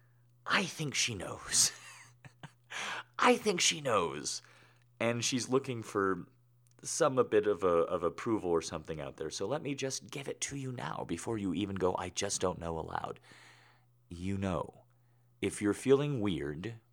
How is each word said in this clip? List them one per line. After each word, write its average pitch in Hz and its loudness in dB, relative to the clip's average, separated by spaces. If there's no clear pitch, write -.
I 208 2
think 151 -4
she 117 0
knows. - 0
<laughs> - -10
I 247 8
think 190 0
she 165 2
knows. 85 0
And 117 0
she's 113 -2
looking 127 0
for 95 0
some 143 2
a 123 6
bit 104 4
of 101 2
a, 92 4
of 85 4
approval 90 0
or 82 4
something 80 -8
out 67 -10
there. 78 -6
So 98 -4
let 139 -4
me 139 -4
just 135 -6
give 139 -10
it - -10
to - -6
you 131 -6
now 123 -6
before 110 -4
you 98 0
even 98 0
go, 90 2
"I 90 -6
just - -4
don't 92 0
know," 82 -4
aloud. - -6
You 90 -4
know. 95 -2
If 98 0
you're 101 4
feeling 135 4
weird, 85 -2